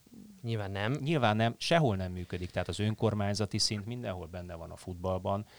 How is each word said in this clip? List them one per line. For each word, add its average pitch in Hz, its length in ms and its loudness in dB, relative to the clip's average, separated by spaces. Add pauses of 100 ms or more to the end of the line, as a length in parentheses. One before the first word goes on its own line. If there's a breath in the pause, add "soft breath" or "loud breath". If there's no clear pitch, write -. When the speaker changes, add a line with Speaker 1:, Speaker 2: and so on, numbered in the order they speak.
(420)
Speaker 1:
Nyilván 110 280 -4
nem. 101 220 0
Speaker 2:
Nyilván 139 440 4
nem, 117 220 4
sehol 147 380 4
nem 92 160 -2
működik, 90 380 -4
tehát - 180 -2
az 90 100 -4
önkormányzati 104 800 0
szint 101 280 0
mindenhol 107 400 -6
benne 87 280 -10
van 82 160 -10
a 82 60 -14
futballban, 92 720 -2 (120)